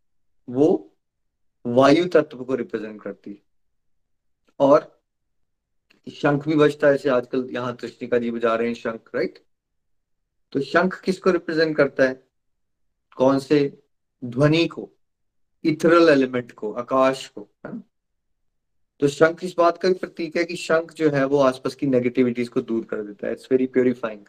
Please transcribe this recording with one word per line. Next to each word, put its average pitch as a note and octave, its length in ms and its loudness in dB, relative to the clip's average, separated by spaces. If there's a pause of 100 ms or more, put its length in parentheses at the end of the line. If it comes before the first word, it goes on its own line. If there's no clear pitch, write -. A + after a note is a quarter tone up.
(500)
वो D3+ 460 0 (720)
वायु C#3 400 4
तत्व D3 360 -2
को B2+ 120 -6
रिप्रेजेंट G#2+ 460 -8
करती G2+ 300 -14
है। - 100 -20 (1160)
और C#3 420 2 (1120)
शंख D3 340 -2
भी D#3+ 80 0
बजता D3 320 2
है, C#3+ 60 6
जैसे C#3 160 -2
आजकल B2 420 -2
यहाँ B2 240 -6
तृष्णिका A#2+ 420 -6
जी A#2 140 -4
बजा A2+ 240 -2
रहे A#2 120 -2
हैं A#2 80 -6
शंख, A2+ 260 -10 (140)
राइट? E3 240 -6 (1120)
तो C#3 100 -4
शंख F3+ 400 -2
किसको F#3 280 -2
रिप्रेजेंट D#3+ 480 -2
करता C#3 260 2
है? C3 200 -2 (920)
कौन C3+ 220 2
से C#3+ 440 0 (420)
ध्वनि D3 420 2
को, - 220 -12 (760)
इथरल E3 460 4
एलिमेंट B2+ 420 2
को, - 220 -10
आकाश C3 540 0
को, - 200 -18 (180)
है - 80 -14
ना? A#3 80 -12 (1200)
तो C#3+ 80 2
शंख D#3+ 360 0
इस F3+ 140 -8
बात E3+ 200 2
का F#3+ 100 -4
भी F#3 60 4
प्रतीक E3+ 440 -8
है F3 60 0
कि E3+ 120 -8
शंख E3 380 -2
जो D#3+ 160 0
है C#3 160 0
वो C#3+ 140 0
आसपास C3 360 0
की C#3+ 120 -4
नेगेटिविटीज B2 640 0
को C3 120 -4
दूर A2+ 240 -4
कर G#2+ 160 -8
देता G#2 260 -12
है, A2+ 80 -6
it's - 120 -16
very C3 200 0
purifying, B2 600 -2